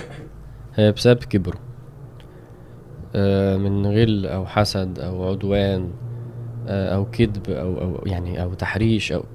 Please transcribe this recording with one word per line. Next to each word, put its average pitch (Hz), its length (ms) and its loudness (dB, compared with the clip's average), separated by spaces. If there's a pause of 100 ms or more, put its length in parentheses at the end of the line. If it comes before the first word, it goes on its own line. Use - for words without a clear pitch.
(760)
هي 107 180 6
بسبب 123 320 6
كبره. 90 340 0 (1600)
آه، 98 420 4
من 101 300 2
غل 104 400 4
أو 92 200 -2
حسد 95 520 0
أو 92 320 -2
عدوان، 98 600 2 (800)
آه، 95 260 0
أو 98 160 2
كذب 101 400 0
أو، 85 300 -2
أو 87 260 -2
يعني 87 360 -2
أو 90 120 -4
تحريش 110 580 0
أو - 120 -2 (100)